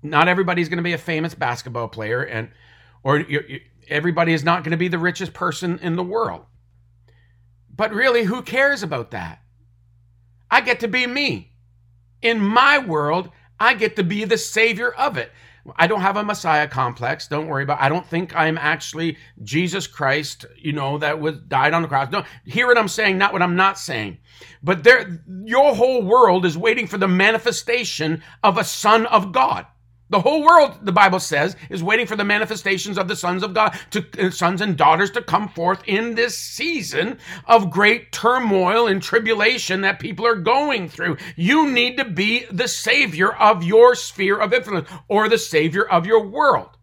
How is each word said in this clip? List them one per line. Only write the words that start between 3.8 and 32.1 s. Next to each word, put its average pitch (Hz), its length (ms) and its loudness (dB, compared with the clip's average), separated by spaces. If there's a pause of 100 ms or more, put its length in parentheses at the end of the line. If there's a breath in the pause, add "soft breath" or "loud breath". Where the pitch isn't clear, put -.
everybody 165 440 0
is 156 100 0
not 170 220 0
gonna 160 120 -2
be 175 120 -2
the 175 100 -4
richest 175 340 -4
person 180 460 -6
in 170 160 -4
the 180 80 -4
world. 180 440 -6 (1300)
But 214 200 -4
really, 240 300 2
who 226 180 -2
cares 269 400 0
about 143 300 -6
that? 87 280 -12 (1080)
I 254 120 4
get 247 180 -2
to 226 80 -4
be 247 180 -2
me. 247 460 -6 (680)
In 226 180 2
my 247 380 4
world, 170 500 -2 (320 soft breath)
I 233 140 2
get 214 220 -4
to 208 60 0
be 202 220 -2
the 220 140 0
savior 226 560 -2
of 254 240 -2
it. 117 120 -8 (460 soft breath)
I 165 100 4
don't 202 140 0
have 190 160 0
a 208 80 -4
Messiah 160 420 0
complex. 127 640 -6
Don't 156 200 -6
worry 139 160 -4
about 139 160 -2
it. 135 40 0
I 139 60 4
don't 175 160 -4
think 175 280 -6
I'm 160 220 0
actually 156 600 -4 (240 loud breath)
Jesus 165 440 -4
Christ, 143 600 -4 (100)
you 151 160 -8
know, 143 240 -4
that 151 240 -2
was, 151 200 -4
died 139 340 0
on 170 80 0
the 156 60 -6
cross. 135 200 -2
Don't - 160 -6 (220 loud breath)
hear 233 200 -2
what 240 120 6
I'm 214 100 0
saying, 196 300 -2
not 202 160 0
what 180 80 0
I'm 175 140 0
not 196 220 2
saying. 117 400 -8 (440 loud breath)
But 165 220 -2
there, 220 380 6 (220)
your 254 300 4
whole 247 280 2
world 190 440 6
is 160 100 0
waiting 226 300 0
for 202 100 -8
the 190 120 2
manifestation 202 1120 0 (200 loud breath)
of 196 140 4
a 214 80 0
son 220 400 2
of 202 280 2
God. - 340 0 (440)
The 208 100 2
whole 294 240 2
world, 311 380 6
the 202 100 -2
Bible 190 260 6
says, 165 380 -2 (140 loud breath)
is 175 120 -8
waiting 220 240 0
for 214 80 -6